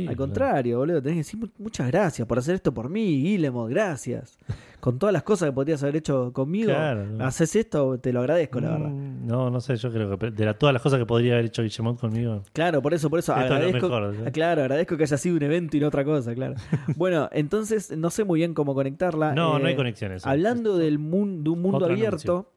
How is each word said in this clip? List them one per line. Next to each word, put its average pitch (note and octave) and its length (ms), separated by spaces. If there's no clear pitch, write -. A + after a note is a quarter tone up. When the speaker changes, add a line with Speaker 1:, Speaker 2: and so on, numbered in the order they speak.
Speaker 1:
Al C#3 80
Speaker 2:
boludo. - 20
Speaker 1:
contrario, C3+ 640
boludo, D3+ 240
tenés D3+ 120
que E3+ 40
decir, G#3 220
"Mu-, A3 80
muchas E3 240
gracias D3+ 400
por A#2 100
hacer C#3+ 160
esto E3 180
por A#2 160
mí, F3+ 320
Guillermo, C#3 460
gracias". B2+ 800
Speaker 2:
<laughs> - 320
Speaker 1:
Con B2+ 220
todas G#3 120
las F3 120
cosas F3+ 240
que C3+ 40
podrías C#3 300
haber C#3+ 140
hecho C3 360
conmigo, E3+ 360
Speaker 2:
Claro, C3+ 380
no. A2 180
Speaker 1:
haces D#3 320
esto, C3+ 420
te B2+ 140
lo B2 80
agradezco, C#3+ 400
la - 80
Speaker 2:
Mm, A2+ 40
Speaker 1:
verdad. D3+ 80
Speaker 2:
no, B2 260
no B2 100
sé, C3 140
yo A#2 160
creo G#2+ 260
que A2 140
de G#2+ 140
la, G#2+ 100
todas D3 180
las B2 100
cosas C3+ 180
que A2+ 60
podría A#2+ 260
haber A#2 140
hecho A2+ 180
Guillemot A2+ 340
conmigo, A2+ 540
Speaker 1:
Claro, D#3+ 280
por D3 140
eso, D#3 160
por D#3+ 80
eso, D#3+ 140
Speaker 2:
esto A2+ 100
es C3 80
lo C#3+ 60
Speaker 1:
agradezco, E3+ 320
Speaker 2:
mejor, G#2 260
¿sí? G#2+ 120
Speaker 1:
ah, C#3+ 40
claro, D#3+ 320
agradezco D3 340
que D3+ 60
haya C#3+ 140
sido F3 180
un D#3 80
evento D#3 340
y C#3+ 40
no C#3+ 80
otra C#3 160
cosa, C#3 280
claro. C3 220
Speaker 2:
<laughs> - 420
Speaker 1:
Bueno, E3+ 360
entonces, G#3 640
no D#3+ 140
sé A3 120
muy F3+ 160
bien E3 160
cómo C#3+ 200
conectarla. D3+ 600
Speaker 2:
No, D#3 240
no C#3 80
hay - 60
Speaker 1:
Eh, - 40
Speaker 2:
conexiones. G#2+ 480
Speaker 1:
hablando G#3+ 500
Speaker 2:
Esto F3 40
Speaker 1:
del D3+ 220
mun-, F3+ 420
de D#3 80
un E3+ 120
mundo F#3+ 160
Speaker 2:
otro F3 140
Speaker 1:
abierto. F#3+ 640